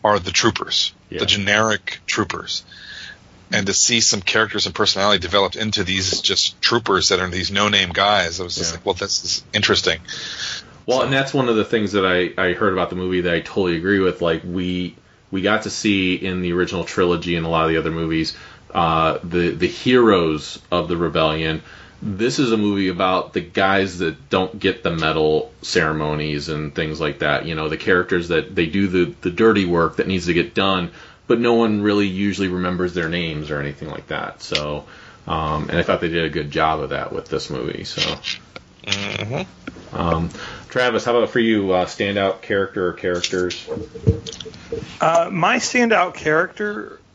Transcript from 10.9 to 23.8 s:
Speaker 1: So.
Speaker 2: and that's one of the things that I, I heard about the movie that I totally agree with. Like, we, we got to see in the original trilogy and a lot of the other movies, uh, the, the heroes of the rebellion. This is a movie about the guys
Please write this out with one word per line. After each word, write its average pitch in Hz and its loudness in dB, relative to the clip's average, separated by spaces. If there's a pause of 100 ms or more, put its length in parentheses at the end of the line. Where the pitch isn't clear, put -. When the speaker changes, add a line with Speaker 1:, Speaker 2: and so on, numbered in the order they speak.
Speaker 1:
So. 123 2
Speaker 2:
and 131 -2
that's 139 0
one 127 2
of 113 4
the 104 2
things 104 0
that 95 2
I, 90 2
I 90 2
heard 98 2
about 87 0
the 87 -6
movie 92 0
that 87 0
I 85 2
totally 90 0
agree 95 2
with. 90 0
Like, 85 0
we, 90 -4 (340)
we 95 -2
got 104 2
to 104 -6
see 95 2
in 92 -4
the 87 -2
original 87 0
trilogy 87 0
and 82 -2
a 82 -2
lot 82 2
of 80 2
the 80 2
other 80 0
movies, 80 -2 (380)
uh, 82 2
the, 87 0
the 85 -2
heroes 98 4 (100)
of 85 0
the 87 0
rebellion. 80 0 (400)
This 110 -2
is 127 2
a 110 4
movie 101 2
about 92 0
the 95 -2
guys 95 2